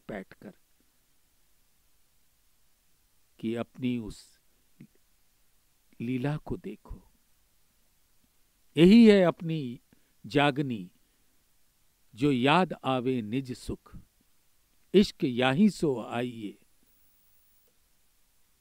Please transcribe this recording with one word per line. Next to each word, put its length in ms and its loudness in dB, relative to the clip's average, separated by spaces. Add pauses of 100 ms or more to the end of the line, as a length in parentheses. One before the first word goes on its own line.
बैठकर, 460 -16 (2750)
कि 160 -6
अपनी 420 -8
उस 420 -16 (1600)
लीला 360 -6
को 200 -12
देखो। 540 -18 (1700)
यही 320 10
है 140 6
अपनी 580 -4 (440)
जागनी, 680 -2 (1200)
जो 160 0
याद 420 0
आवे 480 -4
निज 360 -8
सुख, 400 -14 (960)
इश्क 300 2
याही 460 2
सो 340 -4
आइए, 560 -10 (2000)